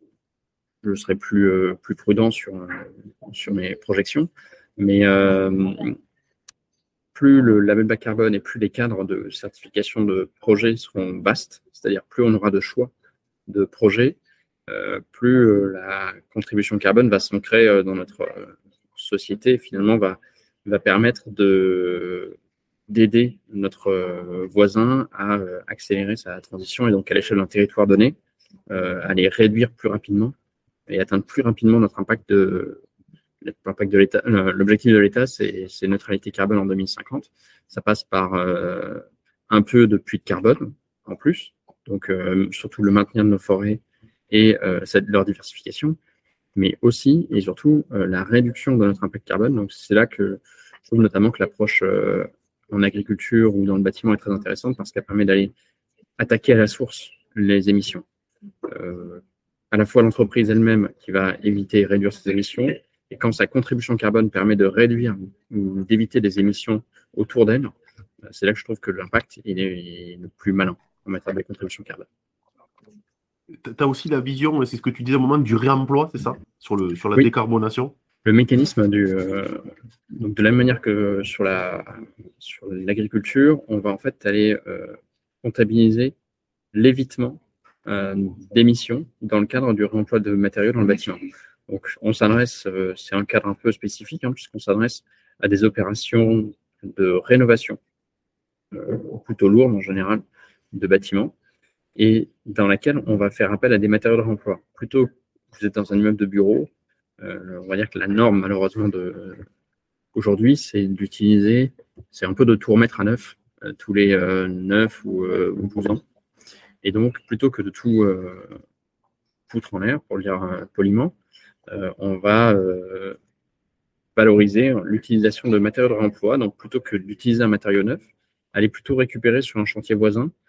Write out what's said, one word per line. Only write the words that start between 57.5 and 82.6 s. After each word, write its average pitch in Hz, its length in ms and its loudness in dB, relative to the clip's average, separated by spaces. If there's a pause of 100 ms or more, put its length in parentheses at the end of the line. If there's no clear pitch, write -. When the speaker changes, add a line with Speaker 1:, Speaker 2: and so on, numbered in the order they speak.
Speaker 1:
émissions. 101 320 -2 (720)
Euh, 90 480 -14 (500)
à 107 60 -2
la 104 80 2
fois 120 180 4
l'entreprise 110 480 2
elle-même 110 480 2
qui - 140 -12
va 95 320 -2
éviter 101 360 0
et 98 60 4
réduire 101 260 0
ses - 180 -10
émissions, 101 360 -4 (460)
et - 40 -16
quand 120 140 -2
sa 110 160 -2
contribution 120 500 -2
carbone 110 340 0
permet 101 260 2
de 101 80 4
réduire 117 500 2 (380)
ou 98 320 -4
d'éviter 113 360 0
des 101 200 -2
émissions 104 420 -2 (320)
autour 107 320 0
d'elle, 123 200 0
euh, - 640 -20
c'est - 140 -6
là 104 60 2
que 107 60 -8
je - 60 -16
trouve 113 160 -10
que - 100 -8
l'impact, 95 540 -8
il 92 160 -8
est, 92 200 -6
il 87 320 -18
est 87 40 -20
le 90 120 -20
plus - 240 -4
malin 95 240 0 (280)
en 98 60 -12
matière 95 220 -8
de 95 100 -6
contribution 98 420 -14
carbone. 92 220 -20 (1600)
Speaker 2:
T'as, 113 120 -18
t'as 143 120 0
aussi 135 220 -4
la 147 120 -2
vision, 139 400 -2
et 127 60 0
c'est 120 100 -10
ce 117 60 -16
que 131 80 -2
tu 123 140 -8
disais 131 120 0
au 131 40 2
moment, 135 180 2
du 117 160 2
réemploi, 135 560 0
c'est - 80 -12
ça, 120 180 -6 (220)
sur - 160 -8
le, 90 220 -2
sur 104 120 -6
la 104 80 0
Speaker 1:
Oui. 139 60 8
Speaker 2:
décarbonation ? 117 720 0 (300)
Speaker 1:
Le 110 80 4
mécanisme 123 560 4
du, 101 180 2
euh, 95 400 -4 (640)
donc 107 240 -8
de 107 80 -2
la 107 80 6
même 123 80 4
manière 123 220 2
que 101 420 -2
sur - 220 -6
la, 90 400 -4 (560)
sur - 320 -20